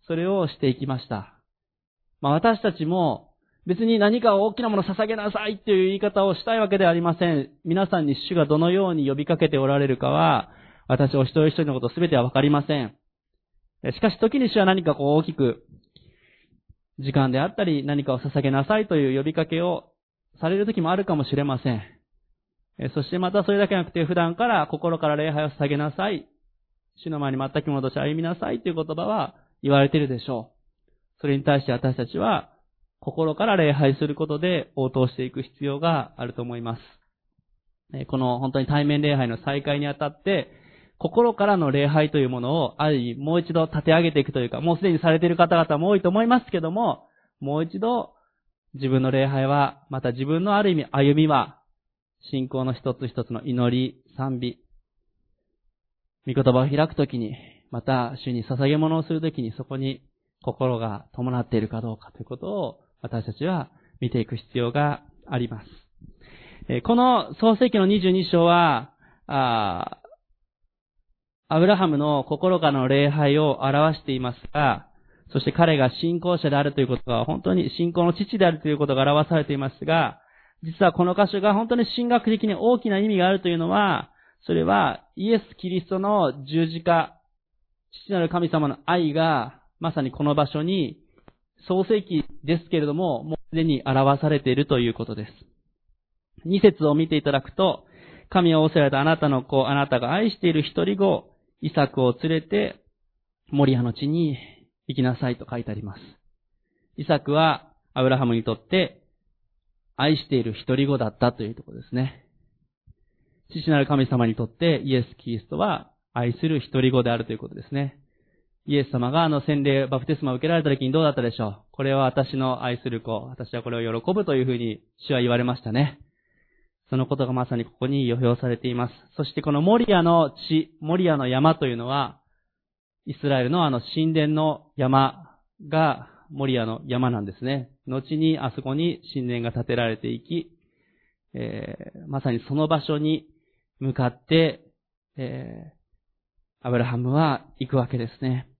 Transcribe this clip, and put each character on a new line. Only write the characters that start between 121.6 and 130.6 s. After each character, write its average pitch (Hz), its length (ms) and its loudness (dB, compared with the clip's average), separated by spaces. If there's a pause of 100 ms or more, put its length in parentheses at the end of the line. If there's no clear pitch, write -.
「こ 135 100 -8
れ 135 100 0
は 135 120 2
私 135 320 0
の 131 260 -2
愛 123 160 -4
す - 100 -8
る 113 120 -4
子、 113 260 -8
私 127 280 -14
は 117 80 -6
こ 120 80 -8
れ 117 180 -4
を 113 120 -4
喜 185 120 -2
ぶ」 202 120 0
と 151 120 0
い 127 60 2
う - 20 0
ふ 127 80 0
う 120 60 -2
に 113 220 -6 (280)
主 147 40 -2
は 127 80 2
言 120 100 2
わ 120 60 2
れ 123 80 0
ま 123 120 -2
し - 60 -20
た 110 100 -6
ね。 139 260 0 (920)
そ 131 80 -2
の 127 100 0
こ 139 100 -2
と 131 100 -2
が 127 60 -4
ま 123 140 -2
さ 123 100 -4
に 117 80 -4
こ - 60 -12 (100)
こ 127 60 -4
に 135 220 0
予 117 80 0
表 120 240 0
さ 127 80 -4
れ 120 80 -2
て 123 120 -8
い 120 60 -4
ま 123 140 -4
す。 - 60 -14 (220)
そ 151 80 -4
し - 100 -10
て 147 80 -6
こ 151 100 -2
の 143 100 2
モ 214 160 4
リ 220 160 2
ア 170 80 4
の 170 280 4 (180)
地、 160 320 -2